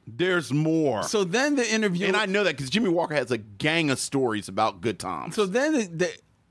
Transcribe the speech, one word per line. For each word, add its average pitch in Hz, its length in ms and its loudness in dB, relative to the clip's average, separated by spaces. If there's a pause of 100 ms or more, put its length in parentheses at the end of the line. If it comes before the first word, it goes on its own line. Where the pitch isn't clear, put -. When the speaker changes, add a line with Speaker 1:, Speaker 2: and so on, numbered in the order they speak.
Speaker 1:
There's 156 460 0
more. 151 500 2
Speaker 2:
So 202 220 0
then 254 320 2
the 240 180 0
interview 202 320 0
Speaker 1:
And 190 100 2
I 214 100 2
know 196 180 0
that 160 120 0
'cause 131 140 -8
Jimmy 202 200 2
Walker 165 240 0
has 127 180 0
a 117 60 0
gang 147 520 0
of 127 80 0
stories 117 500 -2
about 101 320 0
Good 104 200 -2
Times. 85 340 -6
Speaker 2:
So 214 120 0
then 254 260 0
the, 233 140 0 (640)